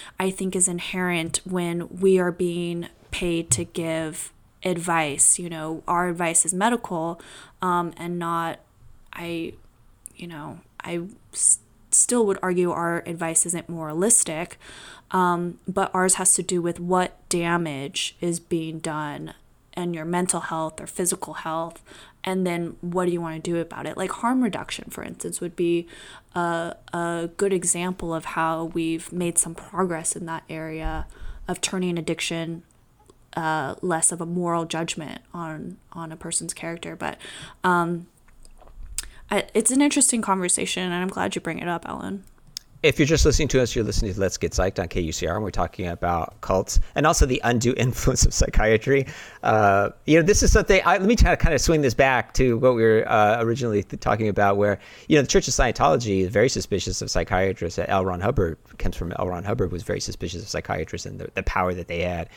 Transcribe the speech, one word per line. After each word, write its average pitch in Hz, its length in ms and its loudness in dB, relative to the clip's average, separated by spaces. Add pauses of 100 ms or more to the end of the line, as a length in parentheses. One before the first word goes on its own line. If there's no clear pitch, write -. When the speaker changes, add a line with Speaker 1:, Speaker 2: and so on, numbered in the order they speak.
(200)
Speaker 1:
I 190 100 2
think, 190 260 -4
is 185 120 2
inherent 175 760 -2
when 175 420 -2 (120)
we 190 200 6
are 175 120 2
being 170 580 -4 (220)
paid 170 400 -2
to 170 120 0
give 160 720 -6 (300)
advice. 165 760 0
You 175 100 -8
know, 160 380 -8
our 180 200 2
advice 170 380 0
is 170 80 -4
medical, 180 680 -2 (400)
um, 175 360 0
and 175 220 -6
not, 170 400 -4 (540)
I, 170 400 -8 (640)
you 175 120 -14
know, 156 320 -14 (220)
I 170 200 -6 (320)
s-, - 260 4 (320)
still 240 340 4
would 196 160 2
argue 180 300 2
our 170 340 -2
advice 165 400 -2
isn't 170 240 -6
moralistic, 165 880 0 (540)
um, 175 560 2
but 190 260 -2
ours 185 220 2
has 185 200 2
to 180 80 -2
do 175 180 -2
with 170 180 -4
what 180 500 -2
damage 170 880 -2
is 170 200 -2
being 160 400 -4
done 151 540 -6 (440)
in 175 160 -2
your 160 120 -6
mental 180 360 0
health 160 400 -6
or 147 60 -12
physical - 480 -4
health, 165 480 -6 (400)
and 185 220 0
then 170 360 -2
what 175 240 -2
do 175 60 2
you 170 100 -2
wanna 160 180 -8
do 170 180 -2
about 165 280 -6
it? 156 100 -8
Like, 190 160 -4
harm 254 320 0
reduction, - 460 -6
for - 140 -12
instance, - 360 -10
would 175 160 -8
be 170 320 0 (480)
a, 170 400 -4 (180)
a 170 440 -2
good 202 160 0
example 175 600 -2
of 160 120 -6
how 165 400 -2
we've 165 480 -4
made 175 240 -2
some 165 180 -2
progress 170 600 -4
in 180 100 -10
that 165 240 -8
area 160 560 -6 (420)
of 180 140 -4
turning 180 360 -2
addiction, 165 680 -6 (720)
uh, 156 460 -2
less 165 300 0
of 170 80 -8
a 170 60 -6
moral 170 400 -2
judgment 160 560 -8 (120)
on, 165 440 -10 (160)
on 165 180 -12
a 160 60 -14
person's 170 360 -8
character. 165 420 -10
But, 160 220 -8 (460)
um, 175 440 2 (1200)
I, 202 240 0
it's - 180 2
an 262 100 4
interesting 277 400 4
conversation, 190 600 0
and 180 100 -2
I'm 180 160 -2
glad 190 260 -4
you 175 60 -6
bring 165 180 -6
it 170 80 -8
up, 175 200 -6
Ellen. 190 360 -8 (600)
Speaker 2:
If 147 160 4
you're 143 80 6
just 160 180 6
listening 147 240 4
to 131 120 4
us, 117 140 0
you're 117 80 2
listening 107 300 0
to 104 60 -6
Let's 95 180 0
Get 82 140 -2
Psyched - 280 0
on 90 80 -2
K 95 140 -2
U 80 100 -2
C 85 160 -4
R, 85 80 0
and 107 80 -4
we're 95 60 -4
talking 87 380 -4
about 87 540 -2
cults - 380 2 (140)
and 147 140 4
also 156 180 6
the 127 180 0
undue 120 320 2
<laughs> - 20 -8
influence 123 480 2
of - 80 4
psychiatry. 123 760 4 (360)
Uh, 101 460 6 (160)
you 151 100 6
know, 170 60 8
this 190 220 4
is 175 80 8
something, 196 340 6
I, 185 120 6
let 190 100 2
me 240 80 6
try 175 160 6
to 160 60 2
kind 165 180 4
of 123 40 4
swing 156 220 4
this 123 140 2
back 131 400 4
to 123 240 4
what 127 160 6
we 113 80 4
were, 110 260 6
uh, 110 340 6
originally 117 400 0
th-, - 160 -10
talking 110 300 0
about, 101 280 4
where, 101 220 2 (300)
you 151 80 6
know, 139 60 6
the - 40 -2
Church - 200 4
of - 80 -2
Scientology 120 640 2
is 90 80 0
very 113 200 4
suspicious - 520 -4
of 101 80 -8
psychiatrists. 90 800 0
L. 95 180 2
Ron 90 160 -4
Hubbard 98 360 0 (200)
comes - 180 0
from 85 220 -6
L. 95 100 -2
Ron 90 160 -4
Hubbard, 101 280 -2
was 90 120 -6
very 95 160 -4
suspicious 87 440 -8
of - 40 -14
psychiatrists 87 600 -6
and 98 120 -12
the, 92 140 -10
the 95 100 -4
power 92 300 0
that 87 140 -8
they 85 140 -4
had. 87 360 -4